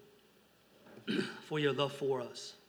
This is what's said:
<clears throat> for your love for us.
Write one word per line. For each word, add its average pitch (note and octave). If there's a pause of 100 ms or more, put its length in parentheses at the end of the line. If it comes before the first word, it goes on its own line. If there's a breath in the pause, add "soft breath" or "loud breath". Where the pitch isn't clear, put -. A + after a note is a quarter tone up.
(1080)
<clears throat> -
for D#3
your C#3+
love C3+
for C3+
us. - (160)